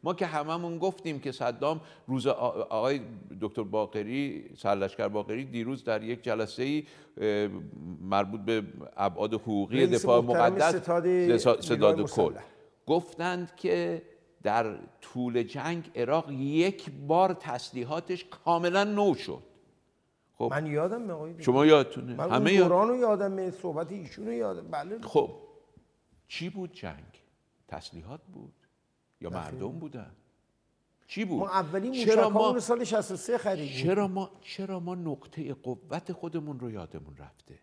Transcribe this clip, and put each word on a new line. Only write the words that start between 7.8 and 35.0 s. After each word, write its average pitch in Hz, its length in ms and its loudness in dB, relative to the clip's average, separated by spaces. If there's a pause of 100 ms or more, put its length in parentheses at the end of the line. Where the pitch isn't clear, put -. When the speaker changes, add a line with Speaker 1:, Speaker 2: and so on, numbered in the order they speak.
Speaker 1:
مربوط 98 400 0
به 107 220 0 (340)
ابعاد 101 380 0
حقوقی 107 420 -2
Speaker 2:
رئیس 120 260 4
Speaker 1:
دفاع 120 180 8
Speaker 2:
محترم 120 320 4
Speaker 1:
مقدس، 160 240 4
Speaker 2:
ستاد 175 600 2
Speaker 1:
س-، 120 240 4
ستاد 110 180 0
Speaker 2:
نیروهای 104 160 8
Speaker 1:
کل 98 80 0
Speaker 2:
مسلح. 98 400 0 (440)
Speaker 1:
گفتند 175 680 -2
که 170 460 -2 (400)
در 107 340 0 (240)
طول 123 420 -2
جنگ 160 540 -6
عراق 131 340 0
یک 156 600 0 (160)
بار 180 260 4
تسلیحاتش 147 920 -6
کاملاً 175 600 2
نو 208 300 2
شد. - 340 -8 (920)
خب. 117 120 0
Speaker 2:
من 151 160 -2
یادمه 185 460 -2
آقای 160 200 -10
دکتر. 165 120 -14
Speaker 1:
شما 135 220 8
یادتونه؟ 131 480 6
Speaker 2:
من - 100 -2
اون - 100 0
Speaker 1:
همه 143 180 6
یاد- 185 160 8
Speaker 2:
دوران 190 200 6
رو 247 80 2
یادمه، 196 540 2
صحبت 170 420 -6
ایشون 196 340 -12
رو 226 60 -6
یادم، 190 380 -4
بله. 165 320 -8
Speaker 1:
خب، - 280 2 (1000)
چی 170 220 -8
بود 185 220 -10
جنگ؟ 78 500 -16 (460)
تسلیحات 85 520 -14 (120)
بود - 200 -20 (680)
یا 87 100 -10
Speaker 2:
بله. 90 80 -8
Speaker 1:
مردم 82 300 -10
بودن؟ 147 420 -12 (960)
چی 208 180 -6
بود؟ 180 140 -4
Speaker 2:
ما 190 100 -2
اولین 190 440 -2
Speaker 1:
چرا 247 120 -2 (100)
Speaker 2:
موشک‌هامون 214 280 6
Speaker 1:
ما 214 80 6
Speaker 2:
رو 247 100 0
سال 240 240 0
شصت 208 280 -2
و 185 40 -6
سه 226 220 -2
خریدیم. 143 480 -2
Speaker 1:
چرا 196 220 4
ما، 185 220 -4 (100)
چرا 190 400 -8
ما 175 140 -6
نقطه 151 600 -8